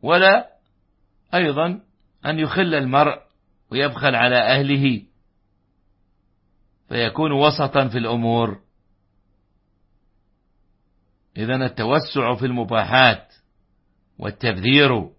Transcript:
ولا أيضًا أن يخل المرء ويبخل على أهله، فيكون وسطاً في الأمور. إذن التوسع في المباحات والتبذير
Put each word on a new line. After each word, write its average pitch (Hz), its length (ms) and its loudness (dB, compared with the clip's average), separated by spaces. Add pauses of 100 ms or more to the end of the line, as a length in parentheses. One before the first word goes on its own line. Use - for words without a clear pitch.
ولا 185 480 4 (840)
أيضًا 170 480 -2 (440)
أن 156 140 -4
يخل 165 360 -2
المرء 139 440 2 (520)
ويبخل 135 440 -2
على 123 220 2
أهله، 135 680 0 (1800)
فيكون 120 420 -4
وسطاً 143 560 0
في 110 100 -6
الأمور. 117 640 -2 (2750)
إذن 123 240 -4
التوسع 127 760 -2
في 127 100 -6
المباحات 117 880 0 (840)
والتبذير 117 1000 0